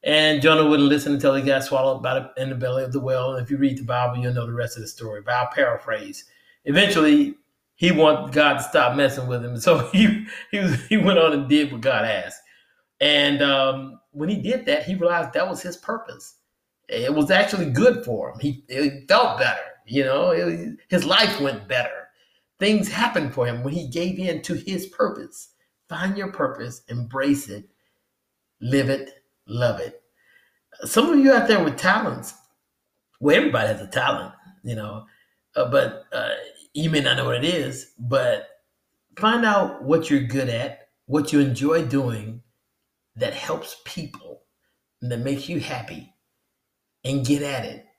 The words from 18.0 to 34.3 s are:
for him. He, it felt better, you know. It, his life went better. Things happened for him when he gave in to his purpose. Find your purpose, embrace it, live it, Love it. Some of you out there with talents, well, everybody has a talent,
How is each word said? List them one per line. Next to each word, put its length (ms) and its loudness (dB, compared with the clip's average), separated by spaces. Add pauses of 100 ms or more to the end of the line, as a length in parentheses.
for 280 -6
him. 80 -18
He, 280 -6
it 400 -4
felt 300 4
better, 240 0 (240)
you 180 0
know. 280 2
It, 460 -2 (100)
his 180 0
life 340 2
went 280 -2
better. 400 -4 (500)
Things 320 2
happened 440 -2
for 120 0
him 180 -4
when 100 -4
he 140 -6
gave 300 -4
in 260 -4
to 120 -6
his 320 -6
purpose. 640 -6 (380)
Find 300 -4
your 140 -8
purpose, 580 -6
embrace 580 -2
it, 220 -14 (920)
live 300 0
it, 300 -6 (300)
Love 320 0
it. 200 -10 (840)
Some 240 2
of 100 6
you 140 8
out 140 4
there 140 4
with 140 -2
talents, 580 -2 (840)
well, 160 4
everybody 320 2
has 140 -2
a 60 -14
talent, 460 -4 (300)